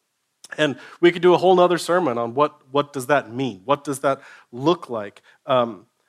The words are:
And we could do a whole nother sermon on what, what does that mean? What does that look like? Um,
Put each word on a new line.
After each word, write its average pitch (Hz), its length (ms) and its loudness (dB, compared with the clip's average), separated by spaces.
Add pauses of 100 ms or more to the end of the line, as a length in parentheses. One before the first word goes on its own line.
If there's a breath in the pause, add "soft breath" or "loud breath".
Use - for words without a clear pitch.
(580)
And 147 200 0 (220 loud breath)
we 175 120 6
could 170 100 -6
do 180 120 6
a 160 40 4
whole 180 180 4
nother 175 220 4
sermon 165 400 -2
on 117 160 -6
what, 147 280 -2 (100)
what 143 220 -2
does 127 140 -8
that 131 240 0
mean? 120 340 -8
What 139 180 -2
does 139 160 -6
that 135 220 -2 (300 loud breath)
look 151 380 -2
like? 104 320 -10 (240 soft breath)
Um, 117 400 -2 (240)